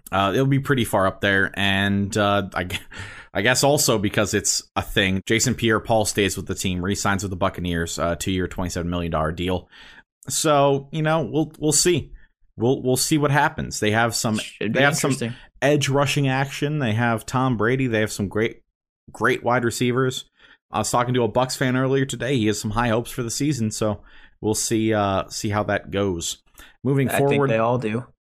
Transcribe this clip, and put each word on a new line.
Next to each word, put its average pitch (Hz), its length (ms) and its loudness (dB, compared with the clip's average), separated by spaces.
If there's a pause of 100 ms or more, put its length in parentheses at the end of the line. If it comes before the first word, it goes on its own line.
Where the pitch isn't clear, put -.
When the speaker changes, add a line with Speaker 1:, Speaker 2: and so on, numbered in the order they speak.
(100)
Speaker 1:
Uh, 98 240 0
it'll 135 120 2
be 139 120 2
pretty 135 280 0
far 95 200 2
up 95 140 -4
there, 98 340 2
and, 98 640 0
uh, 101 380 2
I 90 100 -2
gu-, 92 120 -6 (580)
I 98 80 -2
guess 123 200 2
also 139 360 2
because 101 340 0
it's - 300 0 (120)
a 98 80 -2
thing, 95 440 0
Jason 113 280 0
Pierre-Paul 110 520 0
stays 98 300 0
with 90 100 -8
the 95 80 -6
team, 90 280 -4
re-signs 98 420 -2
with 92 60 -8
the 95 60 -6
Buccaneers, 87 640 -4
uh, 85 180 -2
two-year, 92 320 -2
twenty-seven 87 400 -6
million 85 240 -4
dollar 78 200 -2
deal. 87 360 -4 (640)
So, 143 640 2
you 156 100 -4
know, 156 280 0
we'll, 156 280 -2
we'll 151 140 2
see. 175 400 2 (440)
We'll, 120 260 2
we'll 127 140 2
see 156 220 2
what 143 140 2
happens. 147 480 0
They 107 100 2
have 113 240 2
some, 107 240 -2
Speaker 2:
Should - 360 -6
Speaker 1:
they 123 40 2
Speaker 2:
be 135 60 4
Speaker 1:
have 147 120 2
some 143 140 0
Speaker 2:
interesting. 123 240 -4 (260)
Speaker 1:
edge 139 280 2
rushing 139 400 2
action. 139 500 -2
They 120 140 0
have 117 340 0
Tom 127 300 0
Brady. 127 320 2
They 110 120 0
have 107 120 0
some 101 160 -2
great, 110 320 -2 (500)
great 117 320 0
wide 120 220 2
receivers. 127 640 0 (400)
I - 80 -4
was 107 120 -2
talking 123 240 0
to 120 100 4
a 110 40 2
Bucs 127 280 0
fan 127 200 0
earlier 135 300 2
today. 127 320 -2
He 107 80 2
has 104 140 2
some 110 100 -4
high 117 180 0
hopes 117 220 0
for 123 140 -6
the 113 60 -6
season, 123 420 -2
so 107 300 -2 (380)
we'll 107 140 0
see, 110 400 0
uh, 98 340 0
see - 200 -6
how 104 160 0
that 98 260 -2
goes. 92 520 -2 (420)
Moving 135 240 2
Speaker 2:
I - 100 0
Speaker 1:
forward, 139 120 4
Speaker 2:
think 139 180 4
they 113 100 2
all 117 200 2
do. 110 280 -4 (140)